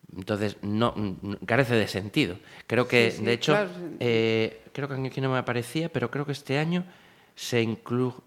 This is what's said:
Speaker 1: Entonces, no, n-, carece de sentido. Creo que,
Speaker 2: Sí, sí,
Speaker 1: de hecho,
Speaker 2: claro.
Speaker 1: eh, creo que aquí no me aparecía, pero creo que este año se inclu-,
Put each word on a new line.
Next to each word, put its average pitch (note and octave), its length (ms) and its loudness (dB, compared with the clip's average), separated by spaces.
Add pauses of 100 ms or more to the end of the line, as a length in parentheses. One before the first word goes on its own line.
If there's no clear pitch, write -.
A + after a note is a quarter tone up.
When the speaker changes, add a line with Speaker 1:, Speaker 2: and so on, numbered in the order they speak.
(160)
Speaker 1:
Entonces, G2+ 460 -2
no, G#2+ 340 0
n-, G2+ 420 -4 (100)
carece A#2+ 260 2
de G#2 140 4
sentido. G2 500 0 (300)
Creo A#2+ 200 2
que, A#2 220 6
Speaker 2:
Sí, F2 80 -4
sí, G#2+ 80 -4
Speaker 1:
de A#2 80 2
hecho, D3+ 200 2
Speaker 2:
claro. G3+ 160 2 (300)
Speaker 1:
eh, A2+ 640 2 (100)
creo C#3 160 -6
que C#3 60 -8 (140)
aquí B2 120 -8
no C3 120 0
me C3 80 2
aparecía, B2 500 -2
pero A#2+ 220 -2
creo C#3+ 160 -4
que C#3+ 60 -4
este C3+ 260 -2
año E3+ 240 0 (500)
se - 300 0
inclu-, A#2+ 640 -2